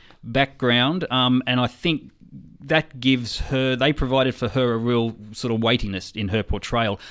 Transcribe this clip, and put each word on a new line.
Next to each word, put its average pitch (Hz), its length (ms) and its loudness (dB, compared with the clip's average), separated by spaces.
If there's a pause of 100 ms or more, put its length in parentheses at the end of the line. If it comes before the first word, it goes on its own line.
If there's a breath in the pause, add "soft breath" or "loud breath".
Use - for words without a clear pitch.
(240 soft breath)
background, 127 880 2
um, 127 360 4
and 123 120 2
I 123 80 2
think - 440 -4 (480)
that 151 400 -2
gives 123 400 0
her, 131 360 0
they 135 180 2
provided 131 400 2
for 117 160 -4
her 123 240 0
a 113 40 0
real 117 380 0 (160)
sort 113 220 -4
of 113 80 0
weightiness 113 520 0
in 104 160 -4
her 107 120 0
portrayal. 107 580 -2 (120)